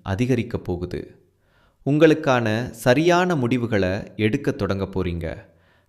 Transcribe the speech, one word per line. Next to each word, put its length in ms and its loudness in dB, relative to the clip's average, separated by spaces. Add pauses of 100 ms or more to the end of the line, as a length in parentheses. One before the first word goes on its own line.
அதிகரிக்கப் 640 -2
போகுது. 600 -8 (640)
உங்களுக்கான 800 2
சரியான 640 2
முடிவுகளை 540 0 (260)
எடுக்க 340 0
தொடங்க 340 -2
போறீங்க. 520 -6 (520)